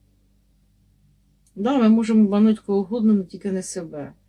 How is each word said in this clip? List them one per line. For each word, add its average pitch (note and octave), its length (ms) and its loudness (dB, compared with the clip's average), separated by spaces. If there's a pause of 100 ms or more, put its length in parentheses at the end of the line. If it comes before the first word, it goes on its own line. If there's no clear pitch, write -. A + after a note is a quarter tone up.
(1600)
Да, B3 220 -2
ми A3+ 120 4
можемо A3 340 4
обманути G#3 420 2
кого G3+ 140 -2
угодно, G#3+ 340 0
но G3 100 0
тільки F#3 280 -10
не F#3 120 -6
себе. D#3+ 500 -14 (160)